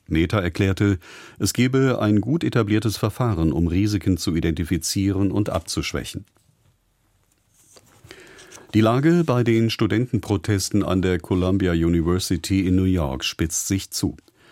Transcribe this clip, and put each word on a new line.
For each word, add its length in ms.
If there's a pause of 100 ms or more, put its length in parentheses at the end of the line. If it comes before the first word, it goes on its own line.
Meta 320
erklärte, 600 (400)
es 140
gebe 480
ein 180
gut 240
etabliertes 540
Verfahren, 560
um 140
Risiken 500
zu 180
identifizieren 960
und 180
abzuschwächen. 760 (2500)
Die 80
Lage 440
bei 200
den 240
Studentenprotesten 1160
an 180
der 160
Columbia 540
University 960
in 80
New 80
York 400
spitzt 460
sich 220
zu. 260 (340)